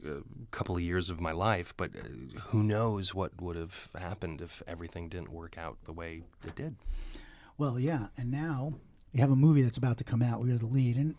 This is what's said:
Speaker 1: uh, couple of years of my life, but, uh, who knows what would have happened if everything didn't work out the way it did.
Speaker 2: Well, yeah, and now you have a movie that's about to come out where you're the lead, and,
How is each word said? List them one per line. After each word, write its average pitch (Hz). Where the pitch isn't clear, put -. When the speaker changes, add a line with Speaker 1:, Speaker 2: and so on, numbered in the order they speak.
Speaker 1:
uh, 73
couple -
of 87
years 87
of 82
my 85
life, 90
but, 87
uh, -
who 107
knows 107
what 95
would 87
have -
happened 87
if -
everything 85
didn't 87
work 82
out 82
the -
way 82
it 85
did. 143
Speaker 2:
Well, 127
yeah, 131
and 120
now 143
you 127
have 139
a 135
movie 147
that's 120
about 123
to -
come 117
out 117
where 123
you're 123
the 113
lead, 123
and, 147